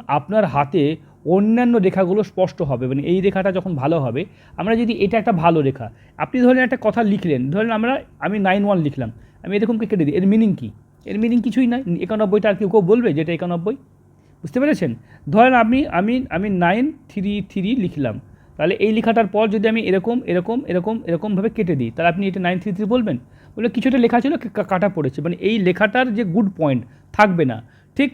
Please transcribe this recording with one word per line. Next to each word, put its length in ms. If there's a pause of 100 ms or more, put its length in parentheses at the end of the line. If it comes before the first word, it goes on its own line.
আপনার 380
হাতে 520 (280)
অন্যান্য 540
রেখাগুলো 440
স্পষ্ট 400
হবে, 240
মানে 160
এই 180
রেখাটা 320
যখন 220
ভালো 260
হবে, 240 (320)
আমরা 200
যদি 160
এটা 260
একটা 140
ভালো 300
রেখা, 280 (260)
আপনি 240
ধরেন 180
একটা 220
কথা 220
লিখলেন, 480
ধরেন 200
আমরা, 320 (160)
আমি 200
নাইন 260
ওয়ান 140
লিখলাম, 340 (300)
আমি 140
এরকমকে 300
কেটে 180
দিই, 100
এর 120
মিনিং 280
কী? 160 (340)
এর 140
মিনিং 240
কিছুই 240
নাই। 160 (180)
একানব্বইটা 480
আর 60
কেউ, 140
কেউ 120
বলবে 320
যে 80
এটা 120
একানব্বই? 420 (680)
বুঝতে 180
পেরেছেন? 340 (360)
ধরেন 240
আপনি, 320
আমি, 440
আমি 180
নাইন 440
থ্রি 580
থ্রি 260
লিখলাম, 440 (360)
তাহলে 180
এই 180
লেখাটার 340
পর 220
যদি 200
আমি 120
এরকম, 460
এরকম, 400
এরকম, 400
এরকমভাবে 440
কেটে 260
দিই, 140
তাহলে 180
আপনি 180
এটা 140
নাইন 180
থ্রি 140
থ্রি 120
বলবেন? 340 (380)
বলে, 120
"কিছু 200
একটা 100
লেখা 220
ছিল, 160
কা-, 280
কাটা 240
পড়েছে", 340
মানে 180
এই 180
লেখাটার 560
যে 100
গুড 320
পয়েন্ট 280 (280)
থাকবে 320
না। 180 (340)
ঠিক 180